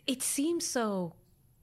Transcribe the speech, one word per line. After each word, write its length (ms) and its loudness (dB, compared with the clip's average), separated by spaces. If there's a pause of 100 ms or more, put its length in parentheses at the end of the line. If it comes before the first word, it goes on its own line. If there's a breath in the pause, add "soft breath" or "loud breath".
it 160 0
seems 420 0
so 480 0 (500)